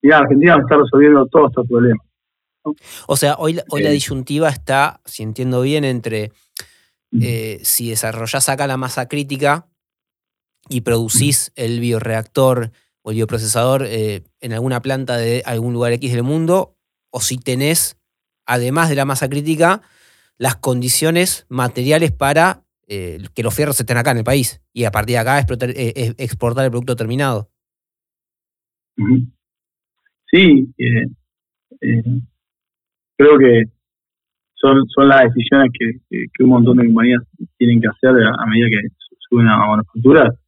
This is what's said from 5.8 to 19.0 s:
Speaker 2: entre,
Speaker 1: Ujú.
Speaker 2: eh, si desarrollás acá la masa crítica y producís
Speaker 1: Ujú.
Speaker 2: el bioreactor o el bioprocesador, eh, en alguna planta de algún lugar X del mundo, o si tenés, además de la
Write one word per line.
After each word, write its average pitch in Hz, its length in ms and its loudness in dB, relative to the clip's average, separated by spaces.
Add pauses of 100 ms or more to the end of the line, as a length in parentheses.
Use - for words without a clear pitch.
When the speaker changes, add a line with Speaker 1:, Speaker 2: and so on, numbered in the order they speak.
Speaker 2:
entre, 113 460 -6 (840)
Speaker 1:
Ujú. 123 120 0
Speaker 2:
eh, 113 380 -6
si - 280 -4
desarrollás 113 580 -4
acá 139 200 -2
la 131 80 -4
masa 127 320 -8
crítica 143 580 -4 (1000)
y 131 140 -6
producís 120 760 -2
Speaker 1:
Ujú. 123 100 -6
Speaker 2:
el 117 140 -4
bioreactor 117 920 -2 (320)
o 110 80 -12
el 110 60 -6
bioprocesador, 113 680 -2
eh, 107 380 -6 (180)
en 120 120 -10
alguna 120 280 -6
planta 131 360 -6
de 117 280 -2
algún 120 280 -6
lugar 120 220 -2
X 123 200 -6
del 120 80 -2
mundo, 160 540 -2 (360)
o 127 80 -8
si - 180 -6
tenés, 135 640 -2 (460)
además 127 420 0
de 147 60 0
la 139 100 0